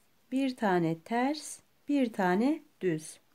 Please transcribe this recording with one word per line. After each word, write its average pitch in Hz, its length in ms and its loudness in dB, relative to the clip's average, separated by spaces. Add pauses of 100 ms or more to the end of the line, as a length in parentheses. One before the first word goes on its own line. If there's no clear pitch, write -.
(320)
bir 262 240 0
tane 165 440 2
ters, 262 580 -4 (300)
bir 269 240 2
tane 214 500 2 (180)
düz. 160 400 -4 (140)